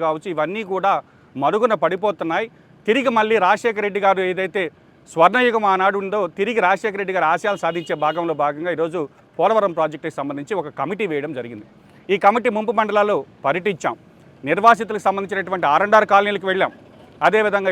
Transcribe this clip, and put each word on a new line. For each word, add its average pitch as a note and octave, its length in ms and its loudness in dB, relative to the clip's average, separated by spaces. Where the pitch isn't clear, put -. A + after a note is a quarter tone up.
కావచ్చు, D#3 280 -4
ఇవన్నీ D#3+ 300 -4
కూడా F#3+ 200 0
మరుగున G#3+ 300 2
పడిపోతున్నాయి. F3+ 640 -2
తిరిగి B3 300 2
మళ్ళీ A3 180 2
రాజశేఖర G#3 420 0
రెడ్డి G3 180 -4
గారు F#3+ 160 4
ఏదైతే F#3 320 -4
స్వర్ణయుగం A3 600 4
ఆనాడు F#3+ 300 2
ఉందో, G3 180 -2
తిరిగి G#3+ 300 -2
రాజశేఖర G3 340 0
రెడ్డి F#3+ 160 -4
గారు E3 160 2
ఆశయాలు G3+ 300 -2
సాధించే E3 320 -4
భాగంలో E3 280 -2
భాగంగా D3 340 -4
ఈరోజు E3 240 -4
పోలవరం G3+ 400 2
ప్రాజెక్టుకి D#3 400 -4
సంబంధించి C#3+ 420 -8
ఒక D3 80 -12
కమిటీ F#3 320 -4
వేయడం D3 280 -6
జరిగింది. A#2 280 -14
ఈ G#3 120 4
కమిటీ A3 320 4
ముంపు G#3+ 220 -2
మండలాల్లో G#3 380 2
పర్యటించాం, F3 500 -2
నిర్వాసితులకు G#3+ 580 2
సంబంధించినటువంటి F#3+ 640 -2
ఆర్ E3+ 120 4
అండ్ G#3+ 140 4
ఆర్ G#3 140 2
కాలనీలకు G3+ 380 2
వెళ్ళాం, F#3 200 0
అదేవిధంగా G3 440 2